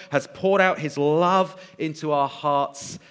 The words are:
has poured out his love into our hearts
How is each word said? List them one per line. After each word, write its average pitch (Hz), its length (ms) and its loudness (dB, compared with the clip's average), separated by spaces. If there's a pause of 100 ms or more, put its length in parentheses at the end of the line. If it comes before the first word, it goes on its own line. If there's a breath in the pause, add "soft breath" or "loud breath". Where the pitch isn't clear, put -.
has 143 240 0
poured 190 260 2
out 185 180 4
his 143 200 -8
love 175 580 2 (220 loud breath)
into 156 340 -6
our 143 160 2
hearts 143 720 -4 (120 soft breath)